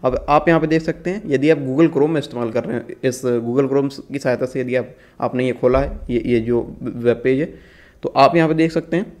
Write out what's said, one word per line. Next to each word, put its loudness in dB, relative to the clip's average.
अब -2
आप 4
यहाँ 4
पे -2
देख 2
सकते -6
हैं, -6
यदि 2
आप 4
Google 2
Chrome 2
में 0
इस्तेमाल -6
कर -2
रहे -6
हैं, -8
इस -2
Google 0
Chrome 0
की -6
सहायता -2
से -6
यदि -4
आप, -4
आपने -2
ये 0
खोला 4
है, -4
ये, 0
ये 2
जो -2
वेब -2
पेज 2
है, -6
तो -4
आप 6
यहाँ 4
पे 0
देख 2
सकते -2
हैं -6